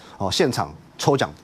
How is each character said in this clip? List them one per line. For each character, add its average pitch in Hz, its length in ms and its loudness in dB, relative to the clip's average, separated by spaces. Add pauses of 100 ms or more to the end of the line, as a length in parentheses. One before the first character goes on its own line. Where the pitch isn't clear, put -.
(180)
哦， 95 120 -2
现 - 220 2
场 80 180 -4 (280)
抽 139 180 4
奖， 90 140 0 (140)